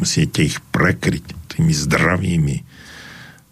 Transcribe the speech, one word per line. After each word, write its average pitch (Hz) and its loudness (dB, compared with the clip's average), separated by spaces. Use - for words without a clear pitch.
Musíte - 0
ich 73 0
prekryť - -2
tými 160 4
zdravými, 82 2